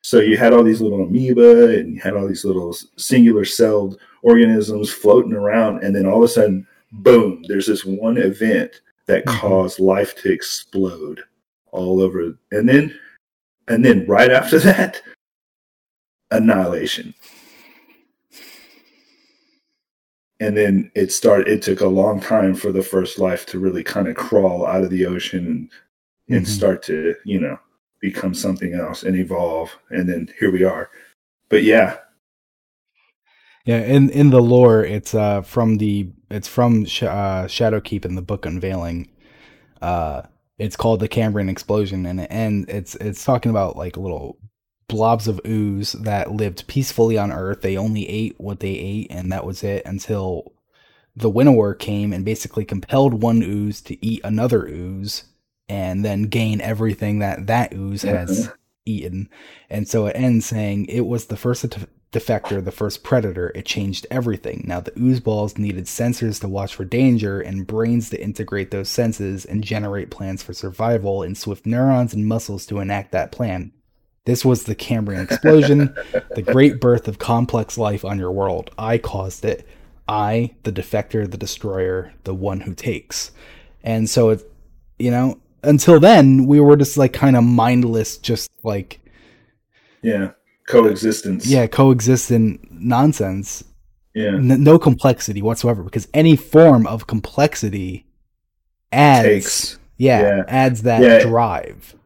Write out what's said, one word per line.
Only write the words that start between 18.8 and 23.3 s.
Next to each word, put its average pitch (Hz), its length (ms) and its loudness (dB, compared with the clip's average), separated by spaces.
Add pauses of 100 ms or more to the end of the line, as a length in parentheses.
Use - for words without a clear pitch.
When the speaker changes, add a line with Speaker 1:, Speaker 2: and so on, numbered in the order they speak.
Speaker 1:
And 104 180 -2
then 101 380 2
it 98 160 0
started, 101 360 2
it 107 140 0
took 95 200 -2
a 98 60 2
long 98 320 0
time 98 360 0
for 98 160 -4
the 92 100 -2
first 92 380 -4
life 92 280 -2